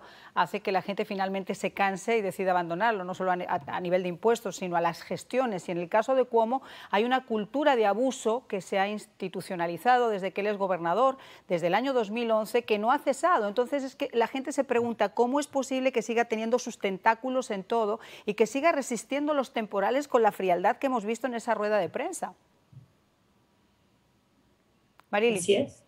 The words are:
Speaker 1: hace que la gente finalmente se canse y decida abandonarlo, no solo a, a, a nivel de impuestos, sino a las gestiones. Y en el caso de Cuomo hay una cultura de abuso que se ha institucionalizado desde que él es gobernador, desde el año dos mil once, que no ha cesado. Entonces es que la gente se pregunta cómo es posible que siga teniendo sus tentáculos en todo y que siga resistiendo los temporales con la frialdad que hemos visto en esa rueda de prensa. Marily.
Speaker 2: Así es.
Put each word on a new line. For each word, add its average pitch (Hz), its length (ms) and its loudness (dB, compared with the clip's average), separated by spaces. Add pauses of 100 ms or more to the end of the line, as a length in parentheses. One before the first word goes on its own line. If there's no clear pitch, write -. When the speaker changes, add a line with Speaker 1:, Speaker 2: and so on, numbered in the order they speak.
(360)
Speaker 1:
hace 190 240 0
que 202 120 -4
la 185 120 2
gente 202 220 -4
finalmente 196 500 -4
se 190 160 -4
canse 196 480 0
y - 20 -2
decida 185 300 -2
abandonarlo, 180 520 0
no 180 120 -8
solo 185 160 0
a, 180 60 0 (100)
a, 180 140 -2 (160)
a 175 40 -6
nivel 180 220 2
de 180 60 -4
impuestos, 196 480 0
sino 180 180 -4
a 170 60 2
las 170 200 0
gestiones. 208 680 -4
Y 190 40 -4
en 170 80 -4
el 170 100 -6
caso 220 240 2
de 254 120 4
Cuomo 233 360 2 (300)
hay 202 120 4
una 254 220 0
cultura 262 500 0
de 220 120 4
abuso 233 600 0
que 196 140 -6
se 196 160 -4
ha 196 120 2
institucionalizado 196 1200 0
desde 190 240 -2
que 202 80 -4
él 202 60 -2
es 208 100 0
gobernador, 190 600 0 (300)
desde 175 200 0
el 170 60 2
año 262 200 2
dos 220 180 0
mil 233 180 -2
once, 220 320 0
que 220 160 0
no 220 140 2
ha 285 80 2
cesado. 294 480 2
Entonces 247 360 -2
es 262 120 -10
que - 180 -4
la 233 140 2
gente 269 240 -6
se 269 120 0
pregunta 233 520 0
cómo 247 240 2
es 294 80 -2
posible 262 440 0
que 233 120 0
siga 233 220 2
teniendo 226 340 0
sus - 180 -10
tentáculos 226 800 0
en 185 80 -6
todo 226 380 -2 (240)
y 208 80 -2
que 214 140 4
siga 302 260 2
resistiendo 285 600 -2
los 277 200 -2
temporales 220 560 0
con 240 120 6
la 220 120 6
frialdad 190 420 2
que - 120 -2
hemos 247 180 -2
visto 226 220 -4
en 240 80 -4
esa 226 180 -2
rueda 208 240 0
de 175 100 0
prensa. 240 460 -6 (2750)
Marily. 214 300 4
Speaker 2:
Así 185 160 4
es. - 320 -2